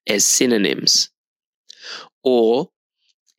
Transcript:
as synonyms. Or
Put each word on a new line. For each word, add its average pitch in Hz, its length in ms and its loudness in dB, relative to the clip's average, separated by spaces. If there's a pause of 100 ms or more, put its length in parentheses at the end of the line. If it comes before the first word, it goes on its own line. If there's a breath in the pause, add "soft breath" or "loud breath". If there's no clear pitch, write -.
as 104 200 0
synonyms. - 840 0 (1120 loud breath)
Or 123 460 2 (720)